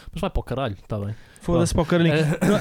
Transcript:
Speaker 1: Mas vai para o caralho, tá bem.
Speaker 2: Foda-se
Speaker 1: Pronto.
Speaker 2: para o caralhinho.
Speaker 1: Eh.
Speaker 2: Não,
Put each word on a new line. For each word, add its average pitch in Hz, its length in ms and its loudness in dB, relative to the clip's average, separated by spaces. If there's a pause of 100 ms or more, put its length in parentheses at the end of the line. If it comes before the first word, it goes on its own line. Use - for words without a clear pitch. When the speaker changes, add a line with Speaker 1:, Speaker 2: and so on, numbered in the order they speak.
(100)
Speaker 1:
Mas 165 120 -10
vai 196 80 -2
para - 100 -4
o - 20 -6
caralho, 123 340 -6 (120)
tá 107 100 -6
bem. 101 160 -6 (280)
Speaker 2:
Foda-se 170 320 2
Speaker 1:
Pronto. 165 120 2
Speaker 2:
para 175 120 2
o - 60 4
caralhinho. 156 100 4 (260)
Speaker 1:
Eh. 180 80 2
Speaker 2:
Não, 202 120 4